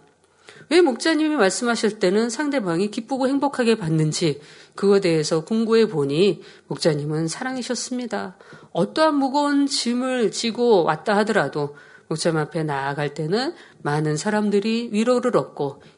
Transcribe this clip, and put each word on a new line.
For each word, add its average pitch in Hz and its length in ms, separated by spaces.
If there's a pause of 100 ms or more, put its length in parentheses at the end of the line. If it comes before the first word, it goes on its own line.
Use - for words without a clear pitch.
(680)
왜 339 120
목사님이 302 560
말씀하실 220 640
때는 208 320
상대방이 208 600
기쁘고 247 380
행복하게 262 480
받는지 160 640 (340)
그거에 196 260
대해서 160 440
궁금해 226 420
보니 156 560 (260)
목사님은 156 600
사랑이셨습니다. 240 1080 (360)
어떠한 294 420
무거운 285 520
짐을 247 680
지고 233 520
왔다 156 340
하더라도 156 580 (320)
목사님 160 300
앞에 156 240
나아갈 143 520
때는 214 400 (280)
많은 151 340
사람들이 214 760
위로를 233 440
얻고 143 460 (160)